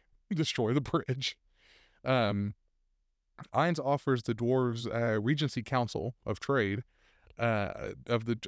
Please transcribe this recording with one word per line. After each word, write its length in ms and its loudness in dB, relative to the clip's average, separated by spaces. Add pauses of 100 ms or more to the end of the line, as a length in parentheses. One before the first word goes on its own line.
<laughs> 280 -20
Destroy 420 0
the 80 2
bridge." 560 -2 (680)
Um, 500 2 (1000)
Ainz 300 2
offers 400 2
the 120 0
dwarves, 520 2
uh, 320 0
Regency 440 0
Council 520 -2 (100)
of 140 -4
Trade, 440 0 (540)
uh, 540 -2 (160)
of 180 0
the, 120 0 (100)